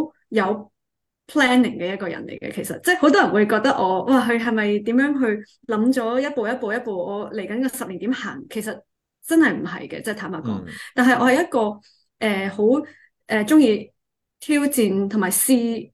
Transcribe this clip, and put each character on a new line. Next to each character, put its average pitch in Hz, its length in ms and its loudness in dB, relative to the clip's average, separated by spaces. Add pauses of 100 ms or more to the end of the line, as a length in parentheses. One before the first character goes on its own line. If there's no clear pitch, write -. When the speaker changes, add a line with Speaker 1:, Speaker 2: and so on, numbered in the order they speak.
(280)
Speaker 1:
有 208 420 -2 (560)
planning 247 520 4
嘅 175 160 -4
一 - 20 -8
個 196 100 -8
人 160 200 -10
嚟 - 120 -14
嘅， - 160 -12
其 - 80 -6
實， - 200 -8
即 - 80 2
係 359 80 2
好 - 100 6
多 403 100 6
人 233 140 4
會 202 140 4
覺 214 140 2
得 262 100 2
我， 185 340 0
哇， 262 240 4
佢 233 100 2
係 233 140 -2
咪 208 280 0
點 226 140 -2
樣 277 240 2
去 214 240 0 (260)
諗 220 220 2
咗 247 300 0
一 285 140 -4
步 233 120 -2
一 226 100 -2
步 240 140 -6
一 220 100 -2
步， 226 140 -8
我 190 380 -6
嚟 196 160 -8
緊 233 180 -2
嘅 254 120 -6
十 - 80 -8
年 185 120 -10
點 220 140 -4
行？ 214 380 -8
其 220 100 -6
實 214 180 -8 (480)
真 330 140 4
係 240 140 4
唔 - 100 -6
係 - 240 -10
嘅， - 140 -12
即 220 80 -6
係 208 40 -6
坦 208 160 -10
白 165 100 -8
講。 113 180 -4
Speaker 2:
嗯。 92 80 -10 (280)
Speaker 1:
但 247 120 4
係 247 120 6
我 240 80 2
係 254 160 4
一 339 60 -2
個， 214 320 -2 (380)
呃， 196 300 -2
好， 202 160 -2 (640)
呃， 214 140 0
鍾 302 160 2
意 220 320 2 (480)
挑 294 260 0
戰 202 440 0
同 214 100 -2
埋 190 120 0
試， 233 640 0